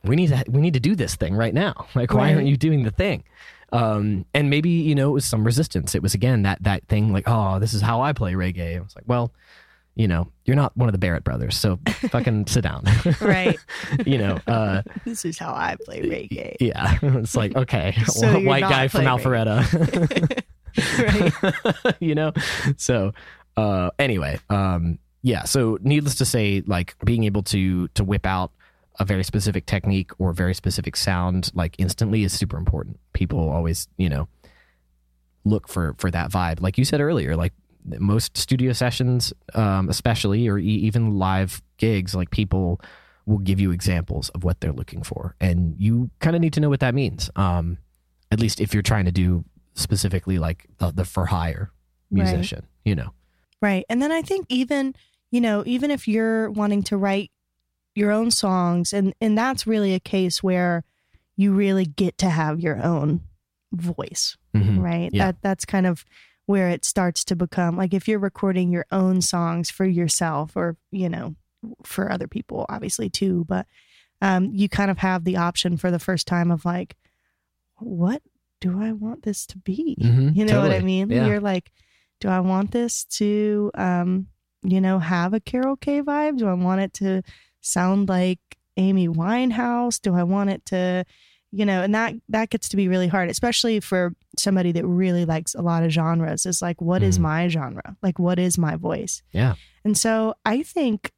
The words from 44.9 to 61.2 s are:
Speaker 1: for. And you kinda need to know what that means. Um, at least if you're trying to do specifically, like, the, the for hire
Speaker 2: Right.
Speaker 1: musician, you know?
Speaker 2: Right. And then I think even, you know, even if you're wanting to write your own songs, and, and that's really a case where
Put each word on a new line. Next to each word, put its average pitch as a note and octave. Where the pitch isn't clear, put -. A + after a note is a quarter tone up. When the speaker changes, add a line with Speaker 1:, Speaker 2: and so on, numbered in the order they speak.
Speaker 1:
for. -
And F2
you A#2
kinda E3+
need D#3+
to D3+
know D3+
what C#3
that B2
means. B2
Um, F2
at G#2+
least A2
if G#2
you're G#2
trying G#2
to F2+
do F2+
specifically, F#2
like, E2
the, F2
the F2+
for F2+
hire E2+
Speaker 2:
Right. F#2+
Speaker 1:
musician, F2+
you G#2
know? B1+
Speaker 2:
Right. G3
And A#3+
then D4
I E4
think F#4+
even, C4
you A#3+
know, G#3
even B3+
if C#4
you're A3
wanting G#3
to G#3
write G3
your G#3
own A3+
songs, F3
and, G3
and G#3+
that's B3
really G#3
a F#3
case F#3
where F3+